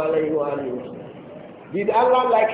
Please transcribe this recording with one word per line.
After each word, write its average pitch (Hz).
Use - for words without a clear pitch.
alayhi 156
wa 143
alayhi 135
wa 123
sallam. -
Did 202
Allah 247
like 220